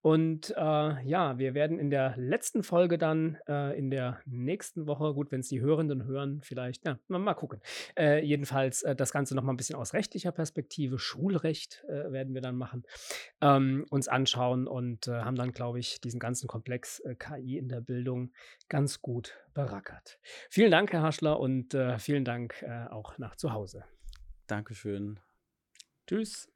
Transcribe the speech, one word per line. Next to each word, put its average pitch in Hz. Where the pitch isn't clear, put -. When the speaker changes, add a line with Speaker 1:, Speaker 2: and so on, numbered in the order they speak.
Speaker 1:
und, 160
äh, 151
ja, 147
wir 131
werden 151
in 147
der 131
letzten 160
Folge 175
dann, 160
äh, 143
in 135
der 127
nächsten 139
Woche, 147
gut, 139
wenn's 131
die 127
Hörenden 143
hören, 139
vielleicht, 127
ja, 131
mal, 180
mal 196
gucken. -
Äh, 151
jedenfalls, 139
äh, 135
das 131
Ganze 139
noch 131
mal 135
ein 123
bisschen 127
aus 123
rechtlicher 190
Perspektive, 143
Schulrecht, -
äh, 147
werden 135
wir 127
dann 127
machen, 123
ähm, 135
uns 139
anschauen 127
und, 123
äh, 120
haben 123
dann, 123
glaub 120
ich, -
diesen 120
ganzen 123
Komplex, -
äh, 127
K -
I 131
in 131
der 120
Bildung 123
ganz 143
gut 120
berackert. -
Vielen 208
Dank, 180
Herr 165
Haschler, 151
und, 131
äh, 123
vielen 143
Dank, 120
äh, 117
auch -
nach 117
zu -
Hause. 98
Speaker 2:
Dankeschön. 104
Speaker 1:
Tschüss. 214